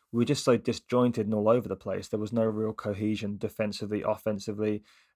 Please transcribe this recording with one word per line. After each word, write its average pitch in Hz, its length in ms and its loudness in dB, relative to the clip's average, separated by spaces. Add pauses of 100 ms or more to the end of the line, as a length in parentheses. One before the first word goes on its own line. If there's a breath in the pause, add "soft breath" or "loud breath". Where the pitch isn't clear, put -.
(120 soft breath)
we 117 80 -4
were 120 60 4
just 135 180 0
so 120 140 6
disjointed 120 680 0
and 107 80 -2
all 107 160 4
over 117 180 4
the 95 80 -4
place. 95 320 -6
There 107 120 -2
was 107 140 -4
no 117 100 2
real 110 300 0
cohesion 104 640 -2
defensively, 104 680 -4
offensively. 107 800 -2 (320 soft breath)